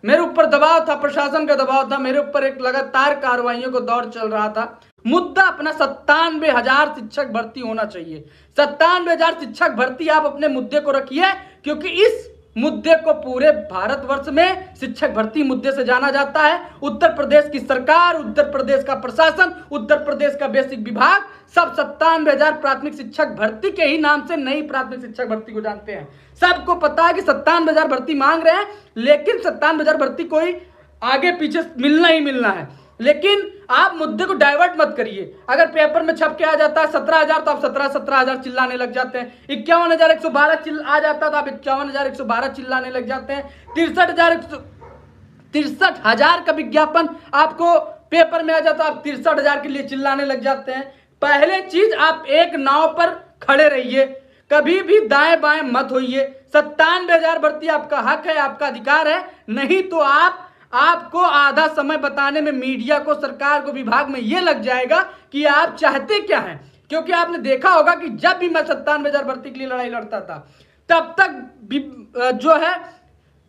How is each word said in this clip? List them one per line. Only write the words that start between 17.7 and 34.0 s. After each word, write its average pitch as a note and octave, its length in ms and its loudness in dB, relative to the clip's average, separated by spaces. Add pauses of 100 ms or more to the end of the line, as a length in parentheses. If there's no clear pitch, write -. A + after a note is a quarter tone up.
उत्तर C#4+ 280 0
प्रदेश C4+ 400 0
का C4+ 120 -4
प्रशासन, D#4+ 760 0
उत्तर C#4+ 240 0
प्रदेश C#4+ 400 -2
का C#4 120 -4
बेसिक C4 320 -2
विभाग, B3+ 420 2 (340)
सब E4+ 200 2
सत्तानवे D#4 560 0
हजार D4 200 4
प्राथमिक C#4+ 440 -4
शिक्षक C4+ 300 -4
भर्ती A3 460 -4
के F#4 120 -2
ही D4+ 140 0
नाम D4 300 0
से E4+ 80 -6
नई C#4+ 260 -4
प्राथमिक B3+ 400 -8
शिक्षक B3 240 -8
भर्ती A3 280 -8
को G#3+ 80 -8
जानते G#3 300 -10
हैं। E3 180 -14 (260)
सबको F4 400 2
पता D#4+ 280 0
है E4+ 100 4
कि F#4 80 -2
सत्तानवे D#4 500 2
हजार D#4 160 2
भर्ती C4 260 -2
मांग D4 300 2
रहे D#4+ 120 6
हैं, G4+ 120 -2 (300)
लेकिन D4 420 2
सत्तानवे D#4 420 0
हजार D4+ 160 2
भर्ती C#4+ 260 -2
कोई E4+ 380 -2 (420)
आगे C4+ 280 0
पीछे E4 300 -4 (160)
मिलना D4+ 300 4
ही D#4+ 120 4
मिलना C4 300 -2
है। E3+ 320 -8 (200)
लेकिन F#4 500 2 (180)
आप E4+ 260 2
मुद्दे D4+ 300 -4